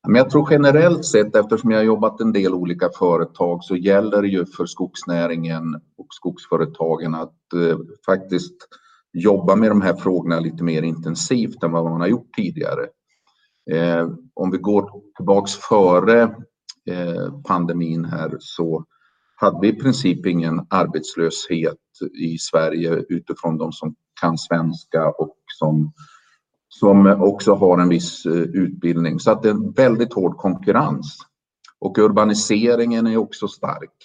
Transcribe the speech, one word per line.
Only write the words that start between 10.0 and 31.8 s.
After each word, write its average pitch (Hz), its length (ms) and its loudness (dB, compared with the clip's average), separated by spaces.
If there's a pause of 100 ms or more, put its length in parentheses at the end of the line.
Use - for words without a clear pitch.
lite 82 240 -6
mer 80 180 -2
intensivt 82 800 -4
än 85 100 -2
vad 82 120 -2
man 82 160 -4
har 87 80 0
gjort 123 280 -2
tidigare. 78 500 -6 (840)
Eh, 85 380 0 (260)
om 92 160 -4
vi 92 80 -4
går 101 320 0 (260)
tillbaks 98 380 0
före, 98 680 4 (680)
eh, 90 420 -6 (120)
pandemin 85 600 -2
här, 80 360 -6
så 82 440 -6 (520)
hade 90 240 0
vi 98 80 4
i 113 120 0
princip 98 460 0
ingen 82 440 -2
arbetslöshet 80 1080 -2 (360)
i 82 240 -6
Sverige 82 680 -2
utifrån 85 500 -6
de 80 140 -6
som 78 220 -10 (260)
kan 82 180 -2
svenska 82 680 -4
och - 280 -6 (220)
som, 78 340 0 (760)
som 98 540 6
också 101 320 2
har 92 240 4
en 90 100 4
viss, 87 380 -2
eh, 82 60 0
utbildning. 85 880 -2
Så 110 100 2
att 104 120 2
det 110 60 2
är 104 60 2
en 104 180 -4
väldigt 117 400 2
hård 90 240 -2
konkurrens. 104 840 -2 (640)